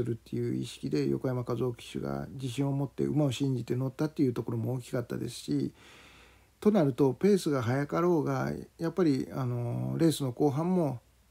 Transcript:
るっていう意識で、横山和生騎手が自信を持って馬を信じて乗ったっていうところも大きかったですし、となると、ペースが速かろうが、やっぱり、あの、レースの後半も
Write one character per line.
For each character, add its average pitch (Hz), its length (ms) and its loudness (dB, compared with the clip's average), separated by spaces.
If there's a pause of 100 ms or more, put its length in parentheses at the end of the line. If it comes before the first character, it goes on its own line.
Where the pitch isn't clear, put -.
る 120 80 -2
っ - 20 -6
て - 220 -10
い 120 200 -2
う 131 60 -2
意 - 20 -6
識 - 240 -8
で、 143 200 0
横 139 180 0
山 123 200 -2
和 120 100 -2
生 123 180 -2
騎 - 180 -16
手 - 60 -6
が 69 320 -4
自 135 180 -6
信 139 200 -2
を - 20 0
持 139 140 0
っ - 40 -2
て - 160 -2
馬 147 200 2
を 135 80 2
信 135 240 0
じ 120 80 -4
て - 100 -2
乗 131 140 0
っ - 20 -8
た - 140 -4
っ 156 40 0
て 151 140 -2
い 131 60 6
う 120 40 2
と 117 120 -4
こ - 80 -6
ろ 117 60 -2
も 117 160 -2
大 127 60 -6
き - 100 -14
か 127 100 -2
っ 117 40 -4
た - 120 -6
で 123 120 -6
す 123 60 -10
し、 143 400 -2 (840)
と 208 100 4
な 196 140 6
る 139 80 4
と、 131 220 4
ペ 202 200 4
ー 185 40 6
ス 160 120 -2
が 139 100 2
速 131 280 0
か 165 120 0
ろ 175 100 4
う 156 140 4
が、 135 280 -2 (260)
や 165 120 -2
っ - 20 -4
ぱ 190 100 0
り、 143 300 2
あ 135 120 -4
の、 123 540 -4
レ 165 80 6
ー 156 60 6
ス - 80 -4
の 135 100 -2
後 147 180 2
半 165 280 0
も 135 240 0 (300)